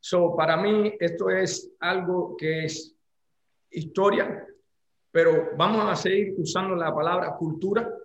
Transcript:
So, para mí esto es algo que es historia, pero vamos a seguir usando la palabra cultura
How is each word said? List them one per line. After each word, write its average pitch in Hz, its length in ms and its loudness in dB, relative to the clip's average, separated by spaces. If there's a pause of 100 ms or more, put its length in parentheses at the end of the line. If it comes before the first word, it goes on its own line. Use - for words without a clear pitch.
So, 170 320 2
para 160 220 2
mí 208 420 2
esto 170 300 0
es 185 400 -2 (100)
algo 180 560 -2
que 156 300 -2
es 160 300 -8 (720)
historia, - 760 -2 (640)
pero 165 440 4
vamos 208 320 2
a 185 80 0
seguir 196 440 0
usando 185 360 -2
la 165 180 -2
palabra 170 420 -2
cultura 185 520 -2 (180)